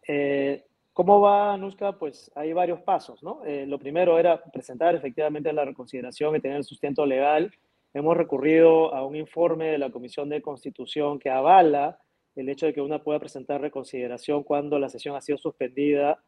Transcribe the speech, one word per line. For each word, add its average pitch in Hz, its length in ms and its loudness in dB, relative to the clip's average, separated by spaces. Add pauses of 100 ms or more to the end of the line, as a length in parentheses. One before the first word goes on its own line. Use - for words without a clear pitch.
Eh, 139 580 -2 (280)
¿cómo 202 280 6
va, 202 320 4
Anushka? 196 460 -6
Pues 143 380 -12
hay 151 160 -6
varios 175 280 -2
pasos, 151 440 -6
¿no? 240 200 -14
Eh, 143 220 -8
lo 139 140 -8
primero 165 400 2
era 170 200 4
presentar 135 540 -2
efectivamente 151 580 -4
la 151 120 0
reconsideración 131 720 -6
y 143 40 0
tener 139 180 -6
el 143 60 -6
sustento 143 400 -4
legal. 147 480 2 (420)
Hemos 156 220 2
recurrido 160 800 4
a 135 100 -6
un 143 120 -8
informe 160 500 -2
de 156 100 -2
la 139 140 -4
Comisión 123 400 -10
de 147 100 -4
Constitución 143 800 -6
que 139 100 -6
avala 151 720 4 (340)
el 131 140 -8
hecho 139 160 -6
de 151 80 0
que 147 80 -6
una 147 220 -6
pueda 151 160 -2
presentar 143 420 -8
reconsideración 135 840 -6
cuando 147 340 -2
la 139 100 -2
sesión 143 260 -12
ha 135 60 -8
sido 147 160 -4
suspendida 143 920 -2